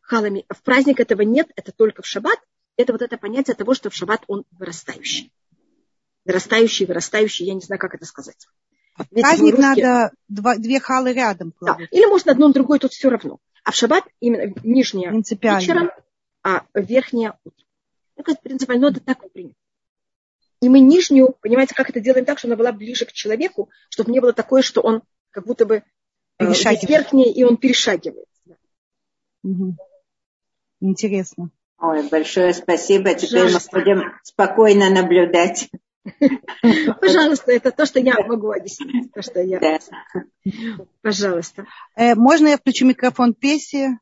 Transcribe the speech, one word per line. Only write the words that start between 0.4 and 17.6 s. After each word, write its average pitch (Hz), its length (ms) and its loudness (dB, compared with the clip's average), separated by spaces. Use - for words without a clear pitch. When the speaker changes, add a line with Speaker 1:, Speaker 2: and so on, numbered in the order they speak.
Speaker 1:
В - 140 -16
праздник 269 360 0
этого 214 220 -2
нет, 240 340 0
это - 160 -18
только 214 300 -2
в - 60 -16
шаббат. 254 320 -4
Это 240 160 0
вот 220 100 -6
это 240 160 -10
понятие 233 360 -6
того, 226 200 -2
что - 160 -12
в - 20 -20
шаббат 208 340 -6
он 202 220 -8
вырастающий. - 840 -14
Вырастающий, 196 640 0
вырастающий, 180 580 -4
я 190 80 -8
не 190 80 -10
знаю, 190 180 -10
как 185 140 -8
это 165 120 -20
сказать. - 420 -20
Speaker 2:
А - 80 -14
в - 80 -12
Speaker 1:
Ведь 220 100 -2
Speaker 2:
праздник 302 320 6
Speaker 1:
в 254 40 2
русские 269 280 4
Speaker 2:
надо 240 260 0
два, 208 300 -2
две 233 220 -2
халы 254 340 -4
рядом 196 480 -4
Speaker 1:
Да, 175 120 -4
Speaker 2:
кладут. 170 180 -10
Speaker 1:
или 415 160 6
можно 370 240 2
одну, 277 160 6
на 277 80 6
другую, 269 240 2
тут 262 120 -2
всё 262 200 0
равно. - 260 -8
А - 80 -4
в - 40 -10
шаббат 294 280 0
именно 226 320 -4
нижняя 214 480 0
Speaker 2:
Принципиально. 214 480 -2
Speaker 1:
вечером, 339 320 -2
а 190 320 -2
верхняя 220 680 -4
утром. - 240 -20